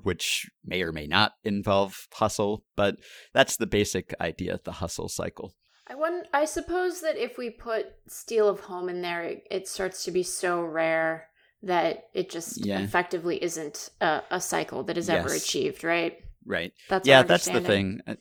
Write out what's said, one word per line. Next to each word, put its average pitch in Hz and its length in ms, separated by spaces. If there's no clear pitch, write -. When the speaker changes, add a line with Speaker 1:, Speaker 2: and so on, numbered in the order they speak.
Speaker 1:
which - 460
may 92 180
or 82 80
may 78 160
not 95 280
involve 101 680
hustle, 107 500
but 101 220
that's - 240
the 110 120
basic 101 520
idea 90 340
of 90 100
the 87 80
hustle 82 360
cycle. - 460
Speaker 2:
I 247 80
won-, 330 300
I 294 100
suppose 339 580
that 311 140
if 240 220
we 247 100
put 220 380
steal 214 400
of 196 120
home 180 280
in 180 120
there, 175 220
it, - 260
it 190 200
starts 190 380
to 185 40
be 180 140
so 175 360
rare 160 680
that 175 420
it 185 160
just - 360
Speaker 1:
Yeah. 98 140
Speaker 2:
effectively 143 640
isn't 160 460
a, 156 300
a 175 100
cycle - 440
that 175 140
is 170 100
ever 165 200
Speaker 1:
Yes. - 160
Speaker 2:
achieved, 160 400
right? 170 340
Speaker 1:
Right. 85 260
Speaker 2:
That's 185 180
Speaker 1:
Yeah, 135 120
Speaker 2:
our 127 60
Speaker 1:
that's 170 200
the 180 120
Speaker 2:
understanding. 107 500
Speaker 1:
thing. 110 140